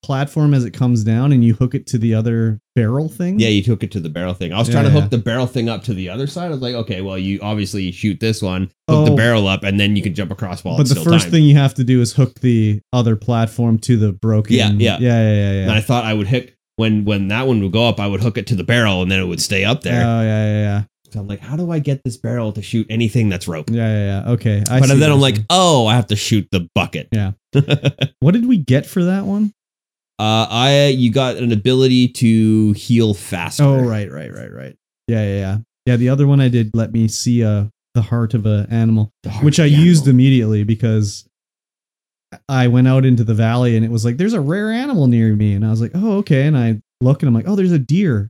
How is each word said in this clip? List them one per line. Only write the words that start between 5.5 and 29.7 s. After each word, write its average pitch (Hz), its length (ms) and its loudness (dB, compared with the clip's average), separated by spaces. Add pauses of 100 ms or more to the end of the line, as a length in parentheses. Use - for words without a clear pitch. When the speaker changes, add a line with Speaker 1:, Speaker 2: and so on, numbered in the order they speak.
Speaker 2:
up 110 160 -6
to 120 100 -6
the 92 140 -8
other 120 180 -8
side. 175 200 -10
I 170 40 -8
was 139 100 -8
like, 123 140 -8
"Okay, 110 280 -8
well, 95 160 -8
you 95 240 -4
obviously 101 500 -4
shoot 95 280 -4
this 110 200 -2
one, 92 300 -4 (180)
hook 151 180 2
the 151 60 4
Speaker 1:
Oh. 143 40 4
Speaker 2:
barrel 113 300 2
up, 95 160 -2
and 98 160 -2
then 101 180 2
you 98 60 0
can 92 120 -4
jump 90 160 -6
across 92 340 -10
while 87 120 -4
Speaker 1:
But 147 60 2
Speaker 2:
it's 127 120 2
Speaker 1:
the - 60 -4
Speaker 2:
still 170 120 2
Speaker 1:
first 170 120 4
Speaker 2:
time." 170 80 -6
Speaker 1:
thing 160 120 6
you 143 120 8
have 139 180 2
to 131 100 -2
do 123 160 2
is 117 140 0
hook - 260 0
the 110 400 0 (120)
other 117 240 2
platform 113 640 -2
to 123 160 0
the 107 160 0
broken. 107 440 0
Speaker 2:
Yeah, 113 160 2
yeah. 104 260 0
Speaker 1:
Yeah, - 20 -
yeah, 117 340 2
yeah, 101 180 0
yeah. 98 100 -2
Speaker 2:
And 95 100 -2
I 107 80 0
thought 120 240 -2
I 110 100 -2
would 104 140 -2
hook, 123 240 -2 (240)
when, 110 280 0
when 98 240 -2
that 117 180 -2
one 117 160 2
would 95 100 -2
go 113 140 2
up, 110 140 -2
I 101 60 -2
would 98 160 -2
hook 113 160 -2
it 101 100 -8
to 120 60 0
the 90 100 -4
barrel 107 380 0
and 92 80 0
then 95 100 0
it 92 60 -4
would 92 140 -6
stay 98 260 -2
up 131 160 -2
there. 120 200 -2
Speaker 1:
Oh, 117 200 0
yeah, 107 240 0
yeah, 104 160 -2
yeah. 104 200 -2 (300)
Speaker 2:
So 104 80 -10
I'm 98 60 -10
like, 101 140 -10
"How 131 160 -8
do 170 160 -4
I 160 80 -2
get 143 240 -4
this 120 120 -6
barrel 113 360 -6
to 104 100 -8
shoot 110 260 -4
anything 113 400 0
that's 90 200 -4
rope?" 80 200 -8
Speaker 1:
Yeah, 113 200 -2
yeah, 101 360 -2
yeah. - 80 -4
Okay. 107 380 0
I 127 100 0
Speaker 2:
But 135 80 4
Speaker 1:
see 139 60 4
Speaker 2:
then 135 60 4
Speaker 1:
what 156 60 4
Speaker 2:
I'm 151 40 4
Speaker 1:
you're 143 80 4
Speaker 2:
like, 135 180 2
Speaker 1:
saying. 107 140 -4
Speaker 2:
"Oh, 170 380 4
I 113 80 2
have 117 100 0
to 104 100 -2
shoot 101 360 -2
the 90 220 -2
bucket." 92 380 -4
Speaker 1:
Yeah. 101 200 -2 (200)
Speaker 2:
<laughs> 143 80 2 (600)
Speaker 1:
What 147 120 2
did 233 140 0
we 247 120 2
get 139 280 0
for - 180 -4
that 190 220 -2
one? 208 260 -2 (680)